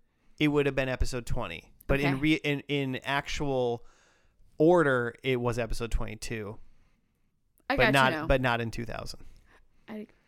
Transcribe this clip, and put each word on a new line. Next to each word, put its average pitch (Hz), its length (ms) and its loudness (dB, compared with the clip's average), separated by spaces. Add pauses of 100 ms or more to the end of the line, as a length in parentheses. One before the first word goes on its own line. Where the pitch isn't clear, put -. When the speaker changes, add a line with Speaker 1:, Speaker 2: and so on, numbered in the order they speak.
(400)
Speaker 1:
it 151 80 4
would 147 200 2
have 135 80 0
been 131 140 0
episode 127 360 -2
twenty. - 480 -4 (140)
But 139 120 2
in 139 140 0
Speaker 2:
Okay. 135 80 -4
Speaker 1:
re-, 156 140 4
in, 143 340 -2
in 139 340 -2
actual 131 800 -2 (760)
order, 143 640 4
it 131 180 0
was 120 180 0
episode 117 320 -2
twenty-two. 110 680 -6 (1120)
Speaker 2:
I 262 60 0
Speaker 1:
But 262 80 4
Speaker 2:
got 160 100 4
Speaker 1:
not, 131 200 6
Speaker 2:
you 156 60 -4
now. 151 80 -4
Speaker 1:
but 135 140 4
not 120 200 0
in 113 100 -6
two 110 140 -8
thousand. - 360 -10 (680)
Speaker 2:
I 220 180 -12 (200)